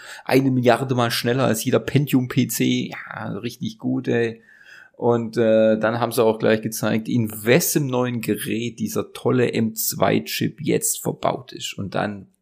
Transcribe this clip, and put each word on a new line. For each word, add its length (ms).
eine 260
Milliarde 460
Mal 160
schneller 320
als 200
jeder 140
Pentium 480
P 220
C. 420
Ja, 380
richtig 500
gut, 300
ey. 340
Und, 420
äh, 420
dann 200
haben 140
sie 100
auch 160
gleich 240
gezeigt, 460
in 360
wessen 440
neuen 320
Gerät 580
dieser 340
tolle 400
M 220
zwei 460
Chip 400
jetzt 420
verbaut 500
ist. 240
Und 200
dann, 320